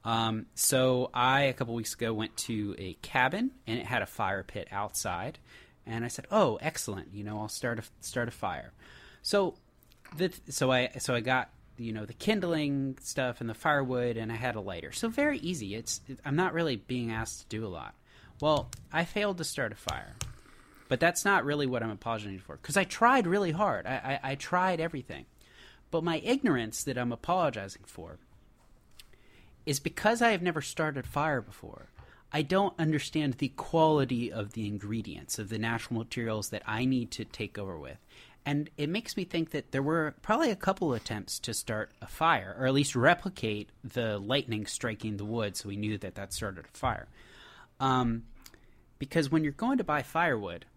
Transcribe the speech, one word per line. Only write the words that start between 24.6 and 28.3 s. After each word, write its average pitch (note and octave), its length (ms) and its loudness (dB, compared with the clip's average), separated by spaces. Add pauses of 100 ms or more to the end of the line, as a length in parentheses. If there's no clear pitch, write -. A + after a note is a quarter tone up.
everything. C#3+ 480 -6 (640)
But E3 120 0
my E3+ 200 2
ignorance F3 640 2
that B2 120 -2
I'm A#2+ 140 0
apologizing A#2 760 0
for D#2+ 320 -14 (1500)